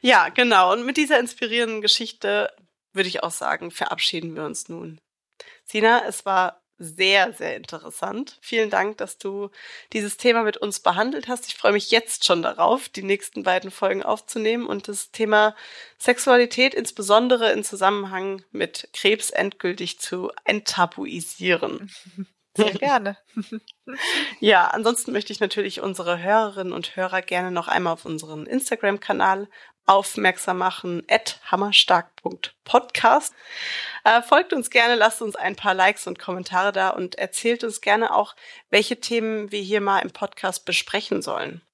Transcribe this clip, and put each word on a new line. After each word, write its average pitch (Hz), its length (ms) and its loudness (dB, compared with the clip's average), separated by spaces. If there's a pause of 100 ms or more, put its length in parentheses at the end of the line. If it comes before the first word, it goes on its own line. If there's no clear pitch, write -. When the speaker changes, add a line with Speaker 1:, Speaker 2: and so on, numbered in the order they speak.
Speaker 1:
Ja, 196 220 8
genau. 202 460 6
Und 240 120 -2
mit 269 120 -2
dieser 294 200 4
inspirierenden 233 640 -2
Geschichte 208 720 -2 (400)
würde 190 160 -2
ich - 160 -6
auch 170 80 -4
sagen, 170 400 -4
verabschieden 160 640 -4
wir 156 80 -8
uns 156 240 -8
nun. 165 320 -14 (640)
Sina, 226 420 2
es - 200 -8
war 185 360 0 (160)
sehr, 190 540 2
sehr 165 240 -6
interessant. - 840 -10
Vielen 220 280 -2
Dank, 196 280 0
dass - 200 -10
du 202 320 -8 (440)
dieses 208 240 -4
Thema 233 260 2
mit 214 140 0
uns 208 240 -6
behandelt 233 480 -2
hast. 247 180 -6
Ich - 80 -10
freue 208 160 2
mich 208 180 0
jetzt - 360 0
schon 170 160 4
darauf, 226 480 2
die 196 140 -10
nächsten 202 400 -4
beiden 185 280 0
Folgen 196 320 -2
aufzunehmen 226 640 -2
und 202 220 -8
das - 220 -8
Thema 214 440 2 (420)
Sexualität 247 760 4
insbesondere 226 800 2
in 208 100 -2
Zusammenhang 190 880 -2
mit - 400 -8
Krebs 214 380 0
endgültig 190 720 -4
zu 185 300 -8 (120)
enttabuisieren. 180 1500 -2 (280)
Speaker 2:
<laughs> - 400 -14
Sehr 208 160 2
gerne. 208 440 -2 (1200)
Speaker 1:
Ja, 196 280 6
ansonsten 226 440 0
möchte 208 220 -4
ich - 60 -12
natürlich 196 420 -4
unsere 175 400 -4
Hörerinnen 196 520 0
und 175 220 -8
Hörer 185 280 -2
gerne 180 280 -2
noch 170 160 -4
einmal 175 260 0
auf - 120 -10
unseren 156 400 -10
Instagram-Kanal 202 1040 0 (380)
aufmerksam 196 720 2
machen, 180 500 -4
at - 300 0 (100)
hammerstark 185 680 2
punkt - 480 -12
podcast. - 720 2 (720)
Äh, 226 160 6
folgt 339 320 4
uns 262 160 -2
gerne, 240 260 4
lasst 220 260 4
uns 214 140 -6
ein 190 220 -4
paar 196 160 0
Likes 190 340 2
und 180 120 -10
Kommentare 185 520 -2
da 190 200 0
und 185 240 -6
erzählt - 480 -4
uns 220 180 -6
gerne 214 340 2
auch, 208 200 0 (340)
welche 208 320 2
Themen 220 500 -4
wir 208 100 -6
hier 202 200 -2
mal 196 180 2
im 185 120 -4
Podcast - 540 -8
besprechen 196 580 -4
sollen. - 380 -8 (120)